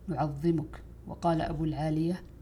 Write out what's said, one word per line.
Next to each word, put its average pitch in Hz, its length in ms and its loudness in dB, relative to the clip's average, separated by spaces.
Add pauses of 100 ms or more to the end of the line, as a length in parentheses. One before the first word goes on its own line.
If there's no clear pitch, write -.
نعظمك". 151 760 0 (240)
وقال 165 340 2
أبو 160 240 0
العالية: 156 580 2 (180)